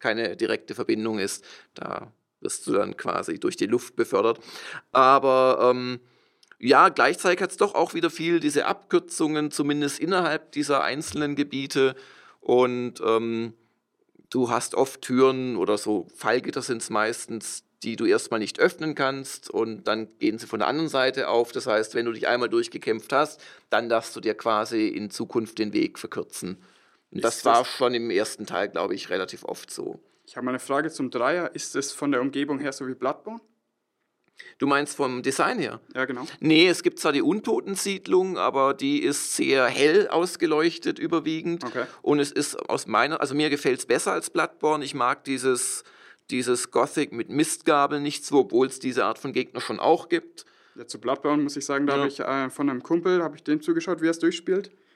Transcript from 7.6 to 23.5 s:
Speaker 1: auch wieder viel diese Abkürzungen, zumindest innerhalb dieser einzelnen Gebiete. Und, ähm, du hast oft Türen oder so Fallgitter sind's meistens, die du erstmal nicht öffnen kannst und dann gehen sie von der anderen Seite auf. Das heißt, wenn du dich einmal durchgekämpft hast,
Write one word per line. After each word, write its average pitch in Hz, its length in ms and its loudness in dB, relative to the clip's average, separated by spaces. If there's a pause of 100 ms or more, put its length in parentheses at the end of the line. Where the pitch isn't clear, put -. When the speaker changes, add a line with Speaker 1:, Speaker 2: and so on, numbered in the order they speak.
Speaker 1:
auch - 200 0
wieder 170 160 0
viel 165 280 0
diese 151 280 0
Abkürzungen, 156 840 0
zumindest 147 480 0
innerhalb 160 540 -2
dieser 143 300 0
einzelnen 143 520 -4
Gebiete. 135 600 0 (460)
Und, 123 600 2
ähm, 113 520 0 (720)
du 123 220 0
hast 120 240 -2
oft 127 260 0
Türen 131 560 2
oder 98 220 2
so 104 360 -2
Fallgitter 123 460 0
sind's 123 300 -6
meistens, 110 720 -4 (180)
die 110 140 -4
du 113 80 -2
erstmal 110 360 4
nicht 101 200 -6
öffnen 160 340 2
kannst 135 540 -4
und 110 400 -4
dann 110 200 -2 (100)
gehen 113 200 0
sie 113 80 -14
von 110 120 -6
der 104 100 2
anderen 156 220 -2
Seite 131 380 0
auf. 117 220 2
Das 123 160 -6
heißt, 107 280 0
wenn 117 100 0
du 117 80 -2
dich - 160 -2
einmal 120 220 0
durchgekämpft 110 600 -2
hast, 147 300 0 (300)